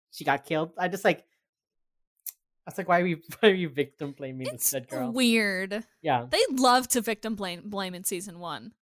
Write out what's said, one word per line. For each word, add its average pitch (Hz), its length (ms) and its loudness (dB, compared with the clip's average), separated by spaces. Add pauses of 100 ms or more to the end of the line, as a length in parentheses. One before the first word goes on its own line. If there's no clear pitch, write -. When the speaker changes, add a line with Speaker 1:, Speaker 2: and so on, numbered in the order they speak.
(100)
Speaker 1:
she - 140 -14
got 139 200 0
killed." 160 340 -2
I 180 100 0
just, 185 160 -4
like, 185 200 2 (1400)
I 139 40 -12
was - 80 -16
like, 180 100 -4
"Why 175 120 6
are 180 40 2
we, 175 100 2
<laughs> - 260 -10
why 220 100 8
are 190 40 6
you 180 160 0
victim 143 420 -4
blaming 131 340 -10
this - 80 -4
Speaker 2:
It's - 160 0
Speaker 1:
dead 127 180 -4
girl?" 240 240 -4
Speaker 2:
weird. 214 720 0 (180)
Speaker 1:
Yeah. 127 280 0
Speaker 2:
They 381 200 4
love 254 380 4
to 240 120 2
victim 220 340 -4
blame, 180 360 -8
blame 190 240 -6
in 180 100 -12
season 185 340 -6
one. 160 340 -10 (120)